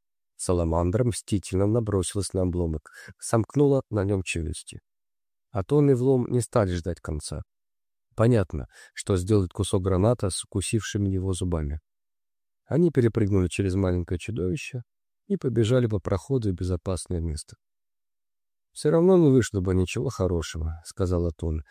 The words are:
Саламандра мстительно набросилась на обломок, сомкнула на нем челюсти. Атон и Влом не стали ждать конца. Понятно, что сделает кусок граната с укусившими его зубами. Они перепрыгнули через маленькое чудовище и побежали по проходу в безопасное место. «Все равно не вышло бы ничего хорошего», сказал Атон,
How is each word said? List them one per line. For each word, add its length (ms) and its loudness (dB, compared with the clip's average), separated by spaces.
Саламандра 680 0
мстительно 640 -2
набросилась 640 -2
на 100 -2
обломок, 480 -4
сомкнула 720 0
на 140 -2
нем 180 0
челюсти. 580 -8
Атон 400 2
и 40 6
Влом 360 2
не 100 0
стали 340 0
ждать 260 -6
конца. 420 -8
Понятно, 520 2
что 220 -2
сделает 360 0
кусок 300 -2
граната 480 2
с 140 -8
укусившими 640 -4
его 240 -2
зубами. 480 -4
Они 240 2
перепрыгнули 580 2
через 260 -2
маленькое 440 0
чудовище 640 -6
и 100 -2
побежали 500 2
по 120 -2
проходу 520 -2
в 40 -2
безопасное 640 -4
место. 360 -6
«Все 180 -2
равно 280 6
не 120 8
вышло 300 4
бы 140 2
ничего 340 0
хорошего», 760 -2
сказал 420 0
Атон, 440 -4